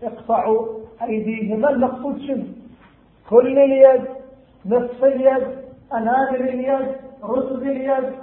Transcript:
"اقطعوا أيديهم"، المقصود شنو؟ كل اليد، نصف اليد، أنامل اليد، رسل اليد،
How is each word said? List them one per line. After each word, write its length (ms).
"اقطعوا 640
أيديهم"، 680
المقصود 500
شنو؟ 260
كل 280
اليد، 460
نصف 380
اليد، 440
أنامل 560
اليد، 400
رسل 460
اليد، 420